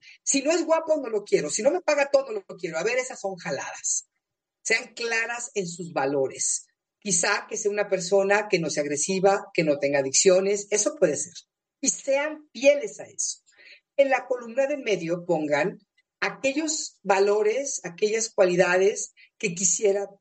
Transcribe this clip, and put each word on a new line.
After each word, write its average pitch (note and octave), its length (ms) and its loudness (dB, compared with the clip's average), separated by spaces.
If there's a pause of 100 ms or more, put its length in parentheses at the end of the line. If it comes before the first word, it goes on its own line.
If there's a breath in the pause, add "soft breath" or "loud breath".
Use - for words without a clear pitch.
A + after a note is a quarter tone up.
(220 loud breath)
"Si C#4 200 0
no C#4 100 0
es E4+ 120 2
guapo, D#4+ 360 2
no B3 80 -8
lo G#3 160 -2
quiero. E3 260 0
Si - 120 -4
no C4 80 4
me F4 100 -2
paga C#4+ 300 2
todo, C4+ 220 2
no G#3+ 140 -6
lo F#3 100 -14
quiero". E3 220 -6
A E3 40 -4
ver, A#3+ 160 0
esas - 220 -6
son F#3+ 160 -8
jaladas. - 720 -6 (540)
Sean A3+ 320 -2
claras A3+ 600 -4
en G3 120 -2
sus E3+ 260 -10
valores. C#3 720 -2 (340)
Quizá G#3 480 0
que A3 80 -8
sea G#3 140 -2
una G#3 180 -2
persona G3 600 2
que F#3 100 2
no E3 100 -2
sea D3 140 -4
agresiva, F#3+ 720 0
que E3+ 100 2
no D3 140 2
tenga C#3+ 220 0
adicciones, F#3+ 680 4
eso G#3 260 0
puede D3+ 200 2
ser. - 180 -8 (460)
Y C4+ 100 0
sean D4 600 -4
fieles B3+ 480 2
a F#3 40 -12
eso. - 340 -8 (580 loud breath)
En C#4 140 6
la B3+ 160 -2
columna B3 400 -4
de C#4+ 100 -2
medio F3 480 -4
pongan D#3 540 0 (420)
aquellos C4+ 840 -4
valores, G#3 840 2
aquellas G#3 460 -2
cualidades F#3 840 2 (240 soft breath)
que F#3+ 160 -4
quisiera, G3 540 0 (120)